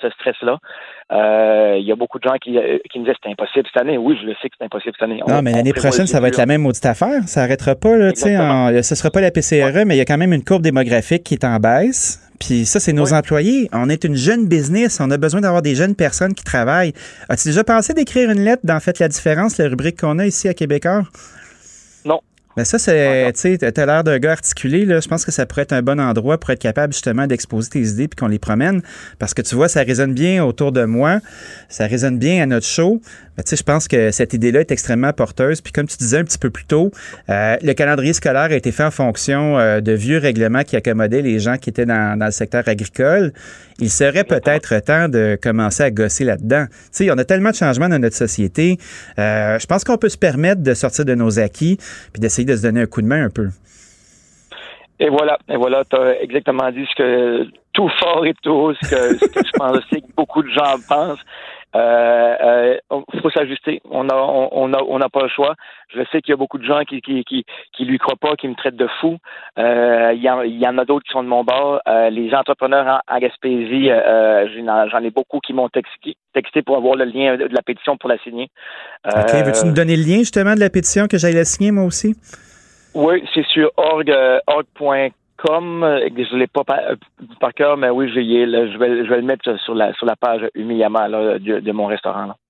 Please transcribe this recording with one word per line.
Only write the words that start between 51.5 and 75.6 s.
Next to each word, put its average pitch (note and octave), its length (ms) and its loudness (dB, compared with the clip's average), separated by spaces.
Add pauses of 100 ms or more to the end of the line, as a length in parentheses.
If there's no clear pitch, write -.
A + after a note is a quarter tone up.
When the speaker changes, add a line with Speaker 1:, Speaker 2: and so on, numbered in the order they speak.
Speaker 2:
puis G#2 80 -10
d'essayer A2 200 -2
de B2+ 160 2
se G2+ 60 -4
donner A#2 180 0
un A2+ 60 0
coup - 140 -4
de G#2+ 60 2
main C#3+ 180 0
un G#2+ 60 -2
peu. G#2 180 -4 (1500)
Speaker 1:
Et D3+ 100 2
voilà, D3 300 2 (100)
et - 80 -4
voilà, B2+ 320 2
t'as B2+ 320 2
exactement C3 520 -2
dit C3 180 -8
ce - 60 -8
que, B2 500 0 (260)
tout G3 160 0 (120)
fort E3+ 260 0
et D#3+ 160 -2
tout D3+ 80 -2
haut, D3+ 240 2
ce - 140 -14
que, B2 300 2
ce - 80 2
que - 200 -2
je - 120 -10
pense C3 200 0
aussi D3+ 240 -6
que - 40 -18 (100)
beaucoup D#3 260 -2
de C#3 80 -6
gens C#3 260 0 (120)
pensent. D3 320 0 (560)
Euh, A#2 640 4
euh, A#2+ 320 4 (480)
faut D#3+ 80 2
s'ajuster. D3 500 -4 (100)
On C3+ 180 -4
a, C3 60 2
on, C3+ 380 2
on C3 200 0
a, C3+ 160 2
on C3+ 100 -2
n'a C3+ 100 0
pas C#3 140 -2
le C3 60 0
choix. C#3+ 260 0 (400)
Je A#2 60 -6 (100)
sais D#3+ 100 0
qu'il - 100 -4
y D3 40 2
a - 20 0
beaucoup C3+ 220 -4
de B2 60 -14
gens D3 240 0
qui, C3+ 120 -10
qui, C3 240 -4
qui, B2+ 200 -6 (320)
qui C3 80 -4
lui B2+ 140 0
croient C3+ 220 -2
pas, D3+ 160 0
qui C#3+ 120 -8
me B2 60 -8
traitent B2 220 -6
de A#2+ 120 0 (120)
fou. E3 180 -2 (400)
Euh, A#2 560 2
il A#2 80 -6
y C3 60 2
en, B2+ 140 0
il A#2 160 -6
y B2 80 0
en B2+ 120 -2
a B2+ 60 2
d'autres C#3 220 0
qui - 60 -12
sont C3 100 -4
de B2 60 -8
mon B2 160 0
bord. C#3 440 0
Euh, A2+ 220 4
les A2+ 240 -4
entrepreneurs C3+ 760 0
en, - 60 -2
en B2+ 60 0
Gaspésie, B2 720 -2
euh, A2+ 100 4
euh, A2 460 4 (200)
j'en, A2 220 2
j'en A2+ 160 -2
ai A2+ 60 -4
beaucoup C3+ 300 -2
qui - 120 -10
m'ont B2+ 160 0